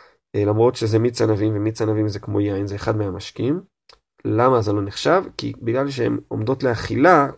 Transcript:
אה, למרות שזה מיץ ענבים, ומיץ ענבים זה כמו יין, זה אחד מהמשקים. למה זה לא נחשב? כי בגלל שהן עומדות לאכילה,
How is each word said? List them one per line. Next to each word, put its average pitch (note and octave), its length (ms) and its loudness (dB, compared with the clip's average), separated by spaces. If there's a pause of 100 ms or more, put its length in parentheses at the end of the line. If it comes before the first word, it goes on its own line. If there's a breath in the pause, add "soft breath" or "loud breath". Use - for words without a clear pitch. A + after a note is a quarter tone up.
(340 soft breath)
אה, G2+ 100 2
למרות A2+ 300 4
שזה A2 240 0
מיץ A#2+ 220 0
ענבים, A2 340 2
ומיץ A2 260 -4
ענבים G#2+ 260 0
זה G2 120 -6
כמו G2+ 220 -2
יין, G2+ 260 -2
זה G2 80 -8
אחד G#2+ 220 -2
מהמשקים. G#2+ 640 -4 (640)
למה A#2 360 2
זה G#2 120 -2
לא G2+ 80 0
נחשב? C#3+ 420 0 (140)
כי A2 240 -6
בגלל B2 280 -2
שהן A#2 280 -2 (100)
עומדות A2+ 360 -4
לאכילה, C3+ 640 4 (100)